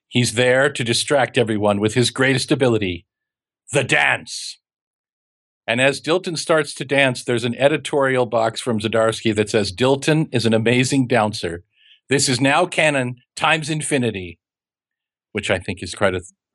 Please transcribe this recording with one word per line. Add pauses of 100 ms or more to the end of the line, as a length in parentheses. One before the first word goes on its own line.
he's
there
to
distract
everyone
with
his
greatest
ability, (640)
the
dance. (1080)
And
as
Dilton
starts
to
dance,
there's
an
editorial
box
from
Zdarsky
that
says,
"Dilton
is
an
amazing
dancer. (440)
This
is
now
canon (180)
times
infinity," (920)
which
I
think
is
quite
a, (340)